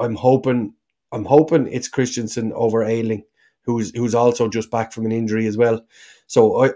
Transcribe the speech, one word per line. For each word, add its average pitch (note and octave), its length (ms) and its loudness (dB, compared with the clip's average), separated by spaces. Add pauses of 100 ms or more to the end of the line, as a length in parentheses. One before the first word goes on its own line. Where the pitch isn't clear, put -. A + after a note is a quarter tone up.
I'm A#2 160 -4
hoping, B2+ 560 -2 (400)
I'm A2 140 -8
hoping D3+ 440 4
it's B2 180 -8
Christensen A#2+ 640 -4
over A2+ 280 0
Ayling, A2 420 -2 (380)
who's, A#2 320 -4
who's A#2 200 -2
also A#2+ 340 2
just A2 220 -4
back A2+ 220 -4
from A2+ 120 -8
an A2 80 -2
injury A2 340 -2
as G#2+ 120 -2
well. A#2 260 2 (420)
So A2 380 4
I, C3+ 120 4